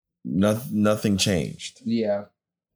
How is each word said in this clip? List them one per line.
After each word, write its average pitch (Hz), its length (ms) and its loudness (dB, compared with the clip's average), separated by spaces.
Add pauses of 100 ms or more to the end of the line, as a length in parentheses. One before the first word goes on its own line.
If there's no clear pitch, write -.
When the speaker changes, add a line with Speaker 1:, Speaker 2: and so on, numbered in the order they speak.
(240)
Speaker 1:
Noth-, 104 460 0
nothing 104 480 2
changed. 80 640 -2
Speaker 2:
Yeah. 107 400 0 (520)